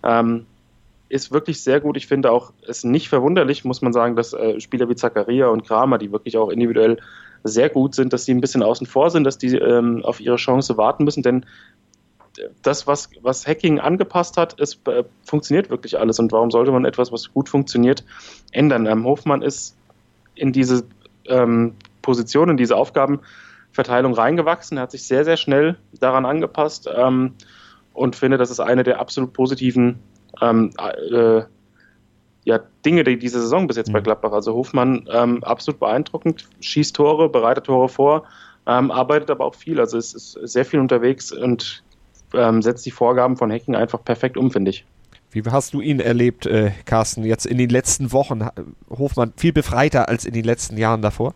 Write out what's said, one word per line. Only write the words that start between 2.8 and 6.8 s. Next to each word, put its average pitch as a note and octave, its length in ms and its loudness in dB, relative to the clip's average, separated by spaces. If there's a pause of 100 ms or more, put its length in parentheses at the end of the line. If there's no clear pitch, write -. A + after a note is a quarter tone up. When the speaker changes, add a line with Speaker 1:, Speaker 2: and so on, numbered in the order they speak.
Speaker 1:
nicht B2 240 0
verwunderlich, C#3+ 560 2
muss B2+ 160 -4
man B2 100 0
sagen, A#2+ 240 0
dass, A#2 160 -2
äh, A2 300 -2
Spieler A#2+ 260 -2
wie A#2+ 80 0
Zakaria A#2+ 520 0
und A2 200 0
Kramer, A#2+ 300 2
die G#2 160 -6
wirklich A2 240 -4
auch A2 100 2
individuell A2+ 480 2 (480)